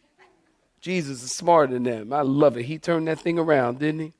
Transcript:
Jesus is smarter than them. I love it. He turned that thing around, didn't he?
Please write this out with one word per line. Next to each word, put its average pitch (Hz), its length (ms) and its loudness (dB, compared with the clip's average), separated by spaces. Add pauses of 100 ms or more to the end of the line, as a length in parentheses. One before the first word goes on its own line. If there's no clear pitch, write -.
(800)
Jesus 143 420 -6
is 127 80 -10
smarter 160 420 4
than 123 100 -2
them. 117 300 -4
I 147 80 0
love 139 360 4
it. 117 60 -6
He 151 140 -8
turned 160 300 -2
that 160 120 -2
thing 170 200 -2
around, 135 400 2
didn't 156 220 -2
he? 156 180 -10